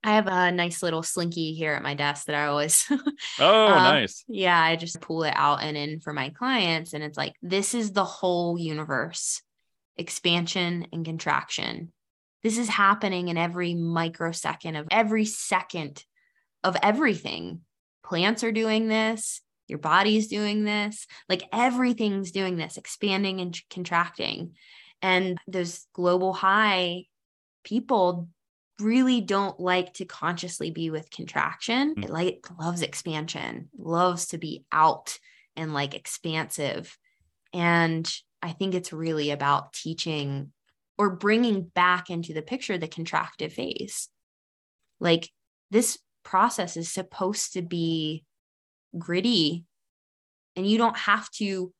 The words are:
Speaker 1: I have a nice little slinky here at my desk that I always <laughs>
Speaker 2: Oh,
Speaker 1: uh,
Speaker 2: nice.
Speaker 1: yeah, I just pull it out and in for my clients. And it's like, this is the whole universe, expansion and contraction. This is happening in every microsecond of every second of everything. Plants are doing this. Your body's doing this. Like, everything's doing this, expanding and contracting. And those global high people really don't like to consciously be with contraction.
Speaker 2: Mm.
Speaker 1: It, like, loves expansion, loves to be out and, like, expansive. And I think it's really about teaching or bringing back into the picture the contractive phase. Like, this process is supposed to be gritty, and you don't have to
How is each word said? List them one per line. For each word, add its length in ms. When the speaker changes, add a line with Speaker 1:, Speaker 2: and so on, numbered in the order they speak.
Speaker 1:
I 120
have 120
a 240
nice 320
little 200
slinky 500
here 200
at 100
my 120
desk 300
that 100
I 120
always 420
<laughs> 280
Speaker 2:
Oh, 280
Speaker 1:
uh, 80
Speaker 2:
nice. 520
Speaker 1:
yeah, 320
I 160
just 260
pull 220
it 120
out 280
and 140
in 220
for 140
my 160
clients. 640
And 100
it's 140
like, 240
this 340
is 160
the 140
whole 540
universe, 840
expansion 920
and 140
contraction. 840
This 160
is 100
happening 600
in 80
every 380
microsecond 1000
of 140
every 360
second 760
of 200
everything. 800
Plants 400
are 80
doing 360
this. 540
Your 120
body's 480
doing 380
this. 400
Like, 140
everything's 800
doing 260
this, 200
expanding 600
and 200
contracting. 840
And 340
those 460
global 400
high 720
people 680
really 420
don't 380
like 340
to 120
consciously 680
be 180
with 220
contraction. 840
Speaker 2:
Mm. 100
Speaker 1:
It, 40
like, 380
loves 240
expansion, 920
loves 500
to 120
be 320
out 460
and, 180
like, 220
expansive. 1000
And 580
I 80
think 240
it's 180
really 380
about 420
teaching 800
or 160
bringing 480
back 480
into 200
the 120
picture 340
the 100
contractive 640
phase. 560
Like, 300
this 260
process 540
is 120
supposed 640
to 100
be 600
gritty, 680
and 140
you 80
don't 200
have 340
to 480